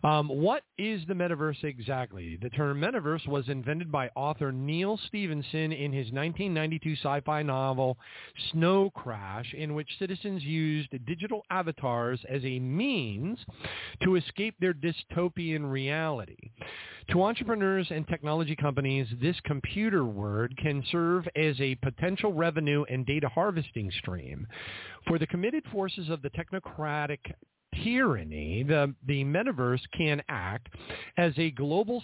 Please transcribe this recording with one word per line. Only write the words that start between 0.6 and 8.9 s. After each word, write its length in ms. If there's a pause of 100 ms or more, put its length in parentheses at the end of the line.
is 300
the 60
metaverse 500
exactly? 800
The 80
term 300
metaverse 480
was 220
invented 420
by 240
author 360
Neal 460 (100)
Stephenson 640
in 200
his 200
nineteen 420
ninety-two 440
sci-fi 460
novel 540 (540)
Snow 400